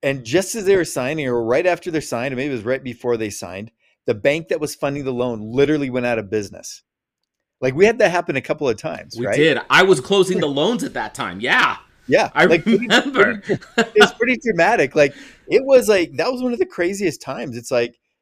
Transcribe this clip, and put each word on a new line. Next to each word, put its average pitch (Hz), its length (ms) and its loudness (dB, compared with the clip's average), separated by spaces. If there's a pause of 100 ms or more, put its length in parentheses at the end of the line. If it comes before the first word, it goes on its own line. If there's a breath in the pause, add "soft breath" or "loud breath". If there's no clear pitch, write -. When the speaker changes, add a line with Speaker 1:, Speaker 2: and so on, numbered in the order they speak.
Speaker 1:
and 135 240 -4
just 180 300 0
as 214 100 -6
they 196 100 4
were 180 80 2
signing, 147 440 -4
or 120 160 0
right 135 240 2
after 175 240 -2
they're 156 100 -2
signed, 131 320 -6
or 123 40 -6
maybe 139 120 -4
it 135 60 -4
was 107 100 -8
right 131 180 -2
before 120 340 -4
they 110 120 -4
signed, 95 400 -12 (380)
the 117 80 0
bank 147 320 0
that 170 120 -4
was 147 140 -6
funding 143 300 -6
the 131 100 -4
loan 120 280 -4
literally 135 500 0
went 123 160 -2
out 120 100 0
of 101 140 -6
business. 104 500 -8 (800)
Like, 131 140 -2
we 180 100 6
had 226 140 2
that 202 100 4
happen 170 260 -2
a 131 60 -2
couple 147 260 -4
of 113 100 0
times, 151 380 -12
Speaker 2:
We 117 120 -6
Speaker 1:
right? 104 80 -2
Speaker 2:
did. 147 240 4 (100)
I 151 140 6
was 190 180 4
closing 196 380 0
the 165 80 0
loans 165 360 0
at - 120 -8
that 110 180 -6
time. 95 260 -8
Yeah. 139 380 0 (300)
Speaker 1:
Yeah. 165 260 2
Speaker 2:
I 151 120 4
Speaker 1:
Like, 170 180 4
pretty, 214 160 2
Speaker 2:
remember. 240 600 2
Speaker 1:
pretty, - 220 -6 (140)
it 220 220 0
was 233 140 6
pretty 240 300 -2
dramatic. 180 520 2
Like, 143 180 4 (340 loud breath)
it 226 160 2
was, 262 240 6
like, 175 260 2
that 160 180 -2
was 247 100 -6
one 254 100 -2
of 240 60 -4
the - 80 0
craziest 190 560 -4
times. 123 340 -10
It's 120 140 -14
like, 120 300 -2 (220)